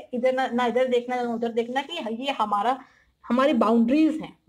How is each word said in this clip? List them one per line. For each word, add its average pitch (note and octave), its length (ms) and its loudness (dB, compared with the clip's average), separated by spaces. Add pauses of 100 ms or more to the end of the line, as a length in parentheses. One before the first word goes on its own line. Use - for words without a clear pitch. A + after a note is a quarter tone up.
(140)
इधर B3+ 200 0
ना, C4 120 0
ना A#3+ 200 0
इधर B3 220 2
देखना B3 340 -2
ना A#3+ 120 -4
उधर A3+ 180 -4
देखना A#3+ 300 -4
कि C4+ 420 -8
ये C#4 60 -4
हमारा, G#3 540 -2 (440)
हमारी C4 240 4
boundaries A#3 680 4
हैं, E3+ 180 -14 (100)